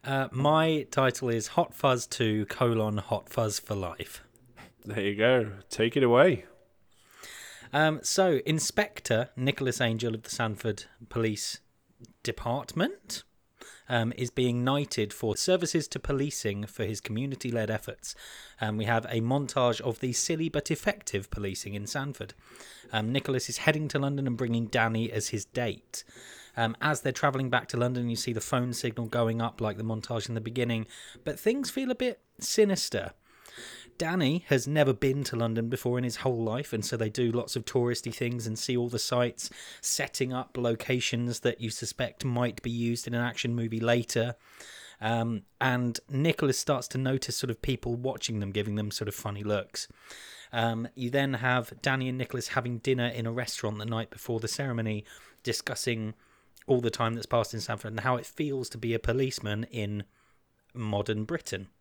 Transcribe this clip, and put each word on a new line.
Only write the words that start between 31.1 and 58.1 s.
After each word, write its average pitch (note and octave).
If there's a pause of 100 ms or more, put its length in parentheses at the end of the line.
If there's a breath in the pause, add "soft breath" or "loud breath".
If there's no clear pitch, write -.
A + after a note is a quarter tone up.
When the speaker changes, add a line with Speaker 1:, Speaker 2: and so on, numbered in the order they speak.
Speaker 1:
but D#3
things C4
feel C4
a B3
bit B3 (180)
sinister. E3+ (840 loud breath)
Danny E3
has C3+
never C#3+
been C3+
to A#2+
London A2+
before B2
in B2
his B2
whole A#2+
life, A#2
and -
so -
they A2
do A#2+
lots A#2+
of A2+
touristy A#2+
things A#2+
and A2
see B2+
all A#2+
the A#2+
sights, - (300 loud breath)
setting -
up B2+
locations A#2+
that -
you A#2
suspect -
might A#2+
be B2
used A#2
in A#2+
an A#2+
action A#2+
movie A2+
later. A#2+ (640 loud breath)
Um, A#2 (180)
and B2
Nicholas C#3+
starts C3
to C3
notice C3
sort B2
of A2
people B2
watching A#2+
them, G2
giving G#2
them G#2+
sort G#2
of G2+
funny G#2
looks. G#2 (680 loud breath)
Um, A#2
you A#2+
then C#3
have B2 (100)
Danny C3
and B2+
Nicholas B2+
having A#2+
dinner B2
in A#2
a A2+
restaurant A#2
the G#2+
night A2+
before A2+
the A2
ceremony, A2+ (380 loud breath)
discussing A2+ (520 soft breath)
all B2+
the A#2
time A2+
that's A#2
passed A#2
in A2
Sanford A2
and A2
how B2+